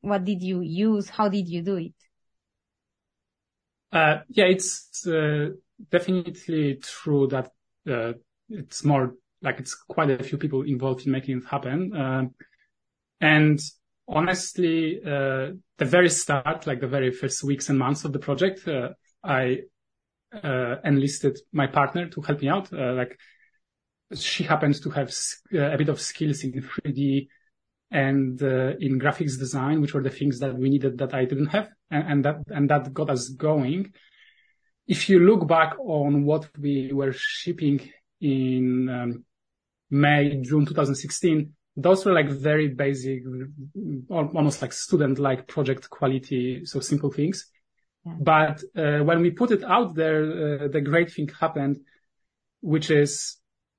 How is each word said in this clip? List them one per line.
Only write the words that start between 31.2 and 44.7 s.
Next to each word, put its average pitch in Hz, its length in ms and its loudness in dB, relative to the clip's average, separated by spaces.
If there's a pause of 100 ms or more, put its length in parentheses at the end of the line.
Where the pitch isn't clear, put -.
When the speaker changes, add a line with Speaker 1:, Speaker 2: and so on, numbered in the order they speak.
Speaker 2:
didn't 139 220 0
have. 214 220 -2 (220)
And, 151 160 0
and 143 180 2
that, 151 100 0 (120)
and 143 220 0
that 139 240 2
got 151 160 -2
us 127 200 -2
going. 151 640 -2 (920)
If - 220 0
you 190 120 8
look 180 280 8
back 160 320 4
on 147 460 0
what 156 240 0 (100)
we 139 320 -2
were 139 220 0
shipping 147 760 -2 (300)
in, 127 680 0
um, 123 360 -6 (640)
May, 143 520 4
June 143 240 2
two - 80 -4
thousand 139 220 2
sixteen, 151 580 -2 (240)
those 185 260 4
were, 202 80 4
like, 156 180 4
very 151 380 2
basic, 135 540 -2 (920)
al-, 156 240 0
almost, 147 260 2
like, 131 120 -6